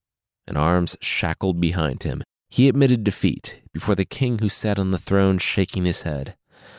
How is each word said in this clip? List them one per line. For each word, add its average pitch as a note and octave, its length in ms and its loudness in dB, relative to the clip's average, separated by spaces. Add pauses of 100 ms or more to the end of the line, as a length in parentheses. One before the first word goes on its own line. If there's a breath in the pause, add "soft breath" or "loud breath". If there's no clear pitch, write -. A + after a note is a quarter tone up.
(480)
and - 100 -4
arms F2 420 2
shackled E2+ 600 -2
behind D#2+ 420 0
him, C#2 200 -4 (260)
he C3 200 4
admitted B2+ 360 4
defeat - 560 -2 (120)
before G2 220 -2
the F#2 100 0
king B2 340 -2
who G#2 100 0
sat G2+ 300 -2
on F#2+ 120 0
the F#2 80 0
throne F#2+ 400 2
shaking F#2 460 -2
his F2 180 -2
head. C#2+ 340 -6 (420 loud breath)